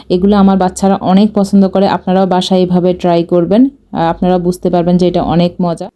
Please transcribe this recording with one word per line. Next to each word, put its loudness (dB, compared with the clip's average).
এগুলো 0
আমার 4
বাচ্চারা 0
অনেক 2
পছন্দ 2
করে। 0
আপনারাও 0
বাসায় 0
এভাবে 0
ট্রাই 0
করবেন, 0
আহ, -10
আপনারা 0
বুঝতে -4
পারবেন 0
যে 0
এটা -2
অনেক 0
মজা। -6